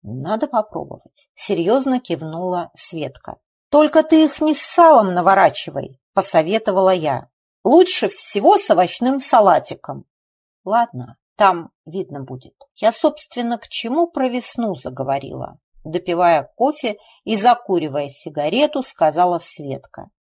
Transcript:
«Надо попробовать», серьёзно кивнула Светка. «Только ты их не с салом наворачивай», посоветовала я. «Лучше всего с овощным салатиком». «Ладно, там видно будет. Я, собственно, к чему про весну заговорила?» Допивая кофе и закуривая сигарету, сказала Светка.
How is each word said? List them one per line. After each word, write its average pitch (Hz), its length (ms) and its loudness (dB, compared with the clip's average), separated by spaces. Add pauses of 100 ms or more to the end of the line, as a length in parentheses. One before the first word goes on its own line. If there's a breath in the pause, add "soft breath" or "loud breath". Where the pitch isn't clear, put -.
«Надо 151 440 -6
попробовать», - 880 -8
серьёзно 247 640 0
кивнула 170 760 -6
Светка. - 640 -12 (320)
«Только 302 340 4
ты 311 220 6
их - 160 -4
не 311 140 0
с - 60 -8
салом 254 520 6
наворачивай», 175 840 0 (140)
посоветовала 190 800 2
я. 151 360 -4 (340)
«Лучше 269 460 4
всего 285 480 2
с - 140 -4
овощным 254 500 0
салатиком». 175 840 0 (600)
«Ладно, 185 520 -4 (180)
там 180 360 0 (140)
видно 147 360 -10
будет. 131 340 -16 (200)
Я, 220 160 0
собственно, 240 680 -4
к - 80 -20
чему 302 400 -4
про 269 200 -4
весну 233 480 -6
заговорила?» 135 840 -8 (240)
Допивая 165 600 0 (120)
кофе 247 420 -2 (260 soft breath)
и 220 120 -2
закуривая 170 720 0
сигарету, 170 760 -4
сказала 170 560 0
Светка. - 720 -14 (140)